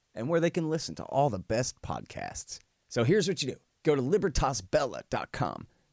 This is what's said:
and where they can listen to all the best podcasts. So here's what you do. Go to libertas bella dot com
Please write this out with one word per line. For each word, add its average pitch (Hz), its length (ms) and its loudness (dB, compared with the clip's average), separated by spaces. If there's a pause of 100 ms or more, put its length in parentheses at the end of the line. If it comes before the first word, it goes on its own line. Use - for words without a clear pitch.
(160)
and 117 120 -4
where 170 120 2
they 170 100 4
can 170 180 -2
listen 156 280 -4
to - 80 -10
all 143 260 2
the 101 80 -4
best 113 460 -2
podcasts. - 720 -8 (320)
So 120 140 2
here's 175 240 4
what 180 160 -2
you 131 80 -4
do. - 80 -10 (240)
Go 151 120 4
to 135 60 2
libertas 143 600 2
bella 117 500 0
dot 113 200 -4
com 50 360 -4 (260)